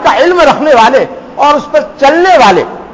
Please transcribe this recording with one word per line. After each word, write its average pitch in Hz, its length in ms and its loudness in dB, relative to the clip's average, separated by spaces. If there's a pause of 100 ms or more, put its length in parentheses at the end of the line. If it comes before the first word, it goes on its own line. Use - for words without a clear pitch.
کا 277 140 0
علم 349 220 0
رکھنے 294 340 0
والے 240 320 2 (300)
اور 294 180 0
اس - 180 -6
پر 311 80 0 (200)
چلنے 339 380 2
والے، 202 260 2 (300)